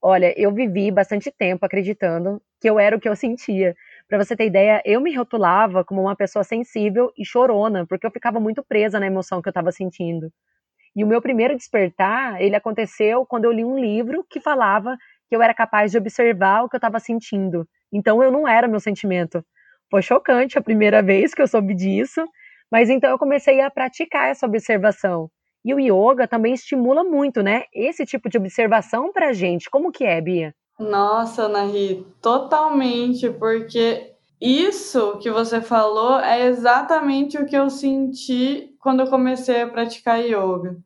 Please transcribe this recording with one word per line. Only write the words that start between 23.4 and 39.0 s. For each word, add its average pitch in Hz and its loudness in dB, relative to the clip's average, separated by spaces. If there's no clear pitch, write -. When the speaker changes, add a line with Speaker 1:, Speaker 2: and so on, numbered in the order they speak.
Speaker 1:
a 277 2
praticar 262 -4
essa 277 -4
observação. 196 0
E 240 -2
o 277 0
yoga 240 4
também 233 0
estimula 262 0
muito, 285 0
né, 202 0
esse 277 -4
tipo - -6
de 220 -2
observação 226 0
pra 330 0
gente. 180 -4
Como 302 -2
que - -6
é, 175 2
Bia? 165 -4
Speaker 2:
Nossa, 214 0
Nahi, 202 -2
totalmente, 254 0
porque 226 -2
isso 262 0
que 233 -6
você 226 -2
falou 226 2
é 240 2
exatamente 277 0
o 285 -2
que 285 -4
eu 277 2
senti 269 -4
quando 262 0